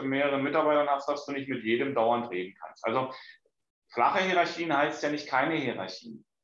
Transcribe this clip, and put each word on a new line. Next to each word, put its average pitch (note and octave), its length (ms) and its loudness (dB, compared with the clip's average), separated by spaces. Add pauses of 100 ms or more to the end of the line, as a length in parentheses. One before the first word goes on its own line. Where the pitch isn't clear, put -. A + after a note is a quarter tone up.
mehreren C3+ 400 2
Mitarbeitern D3 480 2
hast, C#3 180 0
dass C#3+ 180 -2
du C#3+ 80 -6
nicht C3+ 140 -6
mit A#2 160 -4
jedem B2 300 0
dauernd A#2 380 2
reden F#2 280 -6
kannst. - 240 -18
Also B2+ 300 0 (800)
flache D#3+ 300 4
Hierarchien E3+ 520 2
heißt D3 280 0
ja D3 80 0
nicht D3 160 -6
keine C#3 260 2
Hierarchien. G2 720 -6 (180)